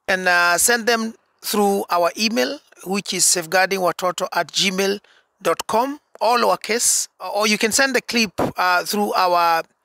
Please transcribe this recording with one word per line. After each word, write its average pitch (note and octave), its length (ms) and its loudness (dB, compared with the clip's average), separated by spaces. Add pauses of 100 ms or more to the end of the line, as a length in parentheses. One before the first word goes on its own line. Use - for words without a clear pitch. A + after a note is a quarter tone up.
And, F#3 220 0
uh, F3 300 4
send A#3 280 2
them A3+ 280 -2 (260)
through G3+ 480 0
our F3 300 2
email, B3+ 400 -2 (260)
which F#3+ 300 -6
is F3 100 0
safeguardingwatoto F#3 1040 0
at E3+ 220 -2
gmail G3 480 -2 (400)
dot - 260 -2
com, C4+ 320 -2 (220)
all A#3 180 2
lowercase, G#3+ 720 0 (260)
or G#3 120 0
you G#3+ 100 2
can G#3+ 160 0
send C4+ 240 0
the A3+ 60 0
clip, A3+ 300 -2 (260)
uh, F3+ 260 0
through G#3 300 -2
our E3+ 480 2 (220)